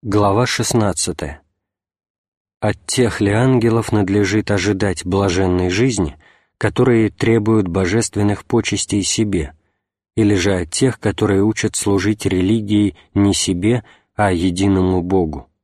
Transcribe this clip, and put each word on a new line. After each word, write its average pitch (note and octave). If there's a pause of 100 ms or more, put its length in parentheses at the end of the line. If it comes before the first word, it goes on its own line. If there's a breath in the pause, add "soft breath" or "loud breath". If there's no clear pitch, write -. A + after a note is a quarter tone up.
Глава G#2
шестнадцатая. F#2+ (1200)
От -
тех A#2
ли G2+
ангелов A#2
надлежит G2+
ожидать G2
блаженной F2+
жизни, G2 (400 soft breath)
которые A2+
требуют A2
божественных G2+
почестей G#2
себе, F#2+ (580)
или G#2
же F#2+
от F2
тех, -
которые G2
учат G#2+
служить G2+
религией G2+ (200 soft breath)
не G2+
себе, G2 (300 soft breath)
а G2+
единому F#2
Богу? F2 (160)